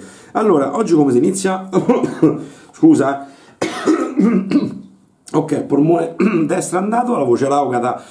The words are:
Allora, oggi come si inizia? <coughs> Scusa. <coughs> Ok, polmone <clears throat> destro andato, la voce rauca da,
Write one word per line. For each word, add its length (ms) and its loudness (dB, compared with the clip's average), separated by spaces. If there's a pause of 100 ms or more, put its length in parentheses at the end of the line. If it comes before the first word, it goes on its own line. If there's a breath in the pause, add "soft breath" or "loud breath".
(320 loud breath)
Allora, 440 0
oggi 160 -2
come 200 4
si 40 4
inizia? 520 -2
<coughs> 920 0 (100)
Scusa. 540 2 (320 loud breath)
<coughs> 1200 -2 (500)
Ok, 300 -2
polmone 520 0 (160)
<clears throat> 160 0
destro 320 -2
andato, 380 -2
la 80 0
voce 240 0
rauca 300 0
da, 220 -4 (100 loud breath)